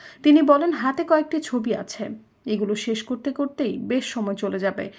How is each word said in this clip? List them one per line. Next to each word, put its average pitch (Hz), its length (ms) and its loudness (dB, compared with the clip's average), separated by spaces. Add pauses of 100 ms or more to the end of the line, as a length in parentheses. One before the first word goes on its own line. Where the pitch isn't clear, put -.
(220)
তিনি 302 200 8
বলেন, 294 300 6
"হাতে 262 320 -2
কয়েকটি 311 360 2
ছবি 240 340 -4
আছে, - 340 -8 (380)
এগুলো 208 280 -2
শেষ 220 280 -4
করতে 254 300 -6
করতেই 277 460 -4
বেশ 240 260 -2
সময় 202 300 -4
চলে 196 240 -4
যাবে। 196 400 -4